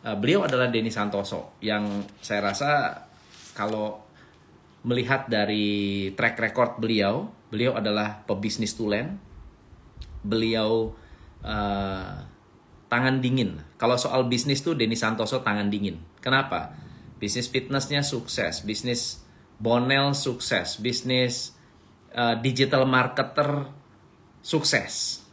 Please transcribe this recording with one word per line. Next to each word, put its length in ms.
Eh, 80
beliau 320
adalah 240
Denny 240
Santoso, 640
yang 480
saya 320
rasa 480
kalau 480
melihat 400
dari 880
track 240
record 400
beliau, 560
beliau 240
adalah 560
pebisnis 480
tulen, 400
beliau, 720
eh, 880
tangan 400
dingin. 320
Kalau 160
soal 320
bisnis 320
tuh 160
Denny 160
Santoso 480
tangan 320
dingin. 240
Kenapa? 560
Bisnis 320
fitnessnya 560
sukses, 560
bisnis 640
Bonel 560
sukses, 640
bisnis, 800
eh, 260
digital 460
marketer 800
sukses 880